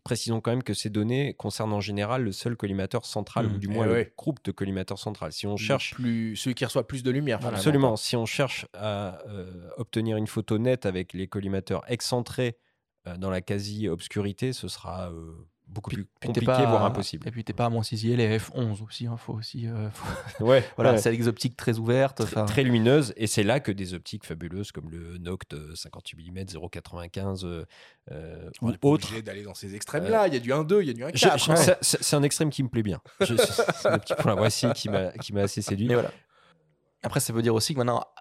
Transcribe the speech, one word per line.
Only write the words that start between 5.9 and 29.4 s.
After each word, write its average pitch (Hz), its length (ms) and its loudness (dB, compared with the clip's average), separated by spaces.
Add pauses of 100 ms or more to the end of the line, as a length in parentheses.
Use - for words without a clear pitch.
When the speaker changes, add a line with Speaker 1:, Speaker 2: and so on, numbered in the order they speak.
Speaker 3:
plus, 113 440 -2
celui 127 180 -2
qui 131 100 -4
reçoit 123 160 0
le - 60 -2
plus 131 160 -8
de 127 80 0
lumière, 135 280 0
Speaker 1:
Voilà. 117 200 -4
Speaker 3:
finalement, 135 300 6
Speaker 1:
Absolument. - 0 -
Speaker 3:
quoi. 110 80 2
Speaker 1:
Si - 180 -2
on 113 100 2
cherche - 480 -2
à, 101 540 -6
euh, 92 500 -12
obtenir 110 400 -2
une 107 80 0
photo 107 320 -2
nette 123 300 2
avec 92 260 -4
les 92 140 -6
collimateurs 98 600 -4
excentrés, 120 720 -2 (500)
euh, 87 100 -10
dans 95 120 -4
la 92 120 -2
quasi-obscurité, 101 1120 -4
ce 87 140 -10
sera, 90 440 -10
euh, 82 220 -12 (380)
beaucoup 101 200 -10
Speaker 2:
Puis, - 60 -6
Speaker 1:
plus 98 80 -6
Speaker 2:
puis - 280 -10
t'es 117 80 2
Speaker 1:
compliqué, 123 220 6
Speaker 2:
pas - 20 6
Speaker 1:
voire 113 180 6
impossible. - 440 -2
Speaker 2:
Et 117 40 -6
puis 117 120 -8
t'es 107 100 -6
pas 120 120 0
à 117 40 2
moins 113 140 0
six 107 200 -4
I 117 100 4
L 120 60 2
et 110 200 4
F - 160 -8
onze 110 260 -2
aussi, 110 240 -10
hein, 120 120 -6
faut - 160 -10
aussi, 113 340 -6
euh, 107 240 -4
faut - 520 -8
Speaker 1:
Ouais, 123 260 8
Speaker 2:
<laughs> - 80 -20
voilà, 117 160 8
Speaker 1:
ouais. 113 40 6
Speaker 2:
c'est 107 120 4
avec 117 100 2
des 117 80 4
optiques 117 280 0
très 113 220 0
ouvertes, 123 400 2
Speaker 1:
Tr-, 151 60 2
Speaker 2:
enfin. 107 220 0
Speaker 1:
très 110 180 4
lumineuses, 123 540 6
et 110 100 0
c'est 107 160 2
là 113 160 4
que 127 120 -4
des 95 220 -4
optiques 90 320 -10
fabuleuses 85 460 -8
comme 78 180 -12
le 85 300 -12
Noct, 90 340 -8
euh, 76 220 -12
cinquante-huit - 420 -14
millimètres, 90 340 -10
zéro 85 180 -10
quatre-vingt-quinze, 92 760 -6
euh, 85 220 -8 (440)
euh, 82 380 -12 (140)
Speaker 3:
On 117 60 0
Speaker 1:
ou - 20 0
Speaker 3:
n'est 98 80 -4
pas 135 80 4
Speaker 1:
autre. 151 180 4
Speaker 3:
obligé 110 160 -6
d'aller 101 220 -10